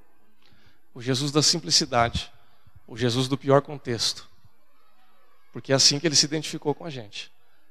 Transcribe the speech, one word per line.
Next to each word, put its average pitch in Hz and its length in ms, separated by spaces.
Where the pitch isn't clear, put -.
o 131 80
Jesus 131 300
da 151 100
simplicidade, 143 880
o 127 80
Jesus 123 320
do 135 100
pior 139 240
contexto. - 680
Porque 131 200
é 135 40
assim 143 240
que 170 80
ele 147 80
se 156 100
identificou 151 480
com - 120
a 175 40
gente. 120 420